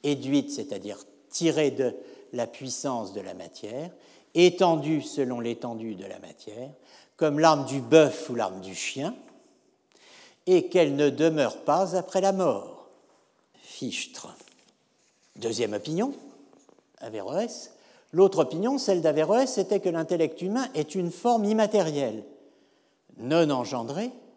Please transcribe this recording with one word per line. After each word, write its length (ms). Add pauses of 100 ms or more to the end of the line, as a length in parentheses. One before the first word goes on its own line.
éduite, 480
c'est-à-dire 480 (320)
tirée 400
de 260 (360)
la 140
puissance 640
de 80
la 140
matière, 560 (440)
étendue 680
selon 380
l'étendue 540
de 100
la 160
matière, 500 (460)
comme 220
l'arme 260
du 160
bœuf 500
ou 40
l'arme 260
du 140
chien, 420 (1300)
et 220
qu'elle 260
ne 160
demeure 520
pas 340
après 240
la 120
mort. 560 (760)
Fichtre. 680 (1080)
Deuxième 360
opinion, 400 (840)
Averroès. 720 (400)
L'autre 280
opinion, 380
celle 220
d'Averroès, 500
c'était 300
que 80
l'intellect 540
humain 320
est 200
une 160
forme 360
immatérielle, 760 (960)
non 340
engendrée 600 (260)